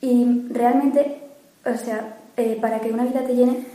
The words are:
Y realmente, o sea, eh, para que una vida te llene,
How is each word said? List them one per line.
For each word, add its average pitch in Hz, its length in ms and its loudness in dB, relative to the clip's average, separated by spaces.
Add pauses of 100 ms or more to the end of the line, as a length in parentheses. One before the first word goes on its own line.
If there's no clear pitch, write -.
Y 240 500 2
realmente, 277 680 2 (440)
o 233 120 -2
sea, 220 420 -8 (180)
eh, 226 240 0
para 220 200 -2
que 226 120 -4
una 233 120 -2
vida 254 200 -2
te 254 100 -2
llene, 247 300 2 (100)